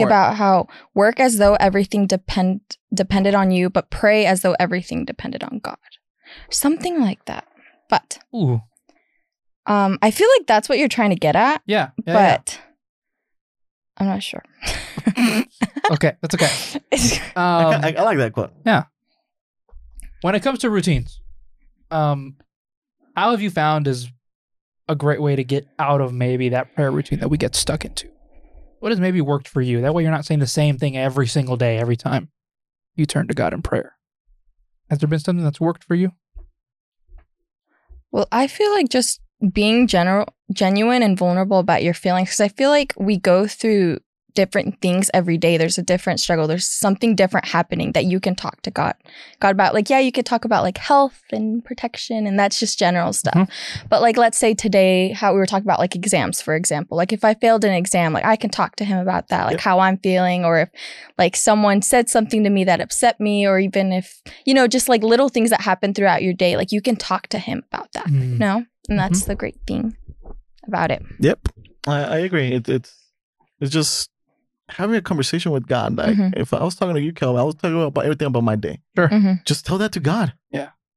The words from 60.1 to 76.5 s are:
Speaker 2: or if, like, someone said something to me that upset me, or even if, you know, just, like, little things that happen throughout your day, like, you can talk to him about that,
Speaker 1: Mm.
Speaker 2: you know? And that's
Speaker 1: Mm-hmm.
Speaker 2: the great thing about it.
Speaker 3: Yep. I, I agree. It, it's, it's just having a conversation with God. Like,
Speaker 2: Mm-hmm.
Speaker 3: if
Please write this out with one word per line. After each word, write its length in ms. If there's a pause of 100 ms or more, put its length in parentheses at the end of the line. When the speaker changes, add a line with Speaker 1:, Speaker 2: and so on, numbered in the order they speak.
Speaker 2:
or 180
if, 60 (480)
like, 200
someone 440
said 300
something 320
to 80
me 140
that 160
upset 400
me, 260
or 140
even 320
if, 280 (240)
you 80
know, 140
just, 220
like, 160
little 240
things 220
that 100
happen 340
throughout 300
your 100
day, 220
like, 160
you 100
can 140
talk 320
to 100
him 240 (100)
about 200
that, 140
Speaker 1:
Mm. 140 (120)
Speaker 2:
you 60
know? 280 (220)
And 100
that's 220
Speaker 1:
Mm-hmm. 100
Speaker 2:
the 60
great 280
thing 320 (720)
about 240
it. 140 (160)
Speaker 3:
Yep. 180 (480)
I, 160
I 160
agree. 340
It, 160
it's, 240 (680)
it's 120
just 380 (600)
having 260
a 60
conversation 500
with 140
God. 320
Like, 180
Speaker 2:
Mm-hmm. 240
Speaker 3:
if 140